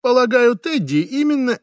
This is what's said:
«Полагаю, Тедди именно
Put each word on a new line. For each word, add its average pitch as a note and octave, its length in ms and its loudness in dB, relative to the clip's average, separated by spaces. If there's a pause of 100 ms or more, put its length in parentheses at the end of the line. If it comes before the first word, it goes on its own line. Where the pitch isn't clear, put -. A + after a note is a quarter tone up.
«Полагаю, B3 560 2
Тедди F3+ 400 -4
именно C4 640 -2